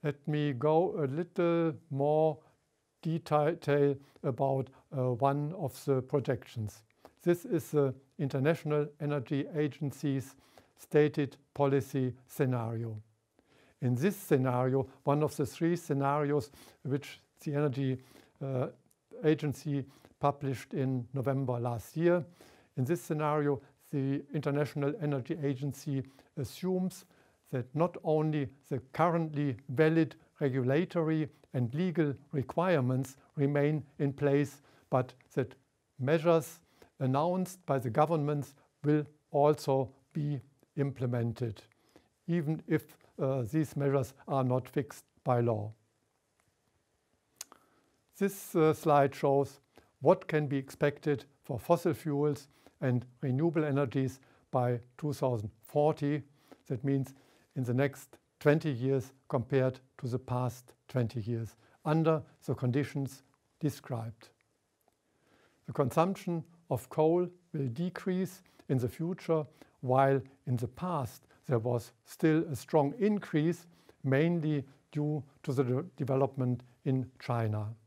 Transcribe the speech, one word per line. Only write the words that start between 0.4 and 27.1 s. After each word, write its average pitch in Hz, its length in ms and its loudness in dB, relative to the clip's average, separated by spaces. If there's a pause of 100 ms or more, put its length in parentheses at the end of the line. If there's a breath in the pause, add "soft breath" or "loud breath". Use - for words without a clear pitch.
go 156 480 2
a 139 60 0
little 170 680 0 (160)
more 151 480 2 (640 soft breath)
detail 151 920 2 (280 loud breath)
about, 135 460 0 (260 soft breath)
uh, 127 180 0
one 139 440 0
of 160 280 -6
the 131 160 2
projections. 127 840 -4 (400 loud breath)
This 175 220 2
is 190 260 -2
the 139 220 2 (260)
International 147 680 0 (120)
Energy 147 460 -2 (100)
Agency's 143 800 -2 (420 soft breath)
stated 147 600 2 (160)
policy 139 600 0 (140)
scenario. 117 760 -4 (800 soft breath)
In 123 140 2
this 185 200 0
scenario, 131 720 2 (180 loud breath)
one 147 180 2
of 147 140 -2
the 143 80 0
three 170 320 -2
scenarios 143 760 0 (320 loud breath)
which 139 380 -6 (220)
the 151 100 -6
Energy, 135 440 0 (440 loud breath)
uh, 135 260 -4 (560)
Agency 151 640 0 (340 loud breath)
published 139 540 -2
in 131 400 -2
November 131 460 -2
last 120 360 -6
year, 170 300 2 (520 loud breath)
in 131 80 0
this 170 160 -2
scenario, 151 600 0 (300 loud breath)
the 139 300 -2 (120)
International 143 680 -2
Energy 147 420 -4
Agency 135 600 -4 (340 loud breath)
assumes 185 680 -4 (460 soft breath)